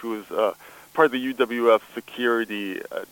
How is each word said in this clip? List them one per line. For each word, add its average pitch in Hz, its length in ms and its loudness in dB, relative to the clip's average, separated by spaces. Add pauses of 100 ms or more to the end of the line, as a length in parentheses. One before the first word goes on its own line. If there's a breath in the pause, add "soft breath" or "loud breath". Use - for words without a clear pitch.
who 110 200 -6
is, 95 100 -16
uh, 98 240 0 (380 loud breath)
part 160 140 4
of 127 60 0
the 127 60 -2
U 131 140 -4
W 117 420 4
F 107 80 4 (100)
security. 113 880 -4
Uh, 95 320 -8